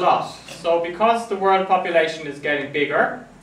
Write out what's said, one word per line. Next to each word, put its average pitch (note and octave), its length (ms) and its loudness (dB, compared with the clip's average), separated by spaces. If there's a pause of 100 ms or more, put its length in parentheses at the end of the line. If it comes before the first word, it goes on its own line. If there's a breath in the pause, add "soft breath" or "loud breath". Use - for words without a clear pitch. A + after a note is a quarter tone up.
lot. - 260 0 (140)
So E3+ 340 0
because G#3+ 480 0
the G3+ 60 -4
world F#3+ 320 2
population E3+ 580 2
is C#3+ 140 -10
getting C#3+ 340 -4
bigger D3 540 0 (160)